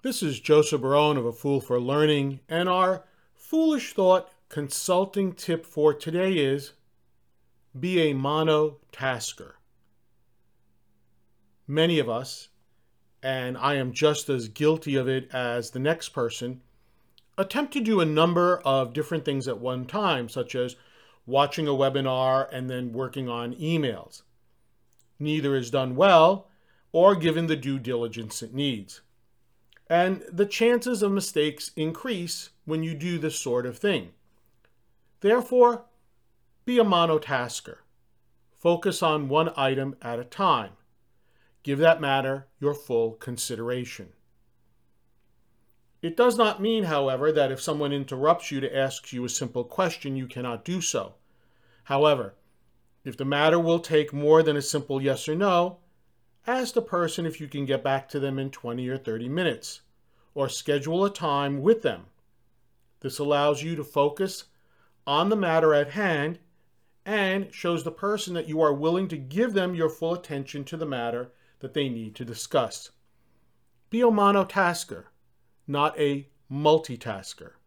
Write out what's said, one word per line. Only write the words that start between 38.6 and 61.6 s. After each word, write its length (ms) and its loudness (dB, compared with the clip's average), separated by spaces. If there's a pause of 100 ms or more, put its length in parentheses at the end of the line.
on 280 0
one 280 2
item 460 0
at 160 -6
a 60 -10
time. 480 0 (880)
Give 160 -4
that 220 6
matter 480 -2 (100)
your 160 -2
full 380 -2
consideration. 960 -8 (1900)
It 140 -6
does 200 4
not 240 2
mean, 220 0
however, 480 0
that 220 2
if 80 -8
someone 320 -2
interrupts 580 0
you 80 -4
to 180 -4
ask 360 -4
you 120 -6
a 40 -4
simple 340 -6
question, 540 -4
you 100 -6
cannot 380 -8
do 160 -6
so. 340 -4 (680)
However, 500 2 (720)
if 120 -12
the 80 -6
matter 360 4
will 180 2
take 340 0
more 300 6
than 140 2
a 60 -2
simple 380 -4
yes 280 -2
or 80 -2
no, 420 2 (720)
ask 260 -2
the 80 2
person 440 -2
if 140 -8
you 80 -12
can 180 -6
get 160 -2
back 260 -2
to 120 -6
them 180 -4
in 120 -6
twenty 380 -8
or 80 -4
thirty 320 -8
minutes, 520 -4 (520)
or 160 -2
schedule 560 -2
a 60 0
time 500 -2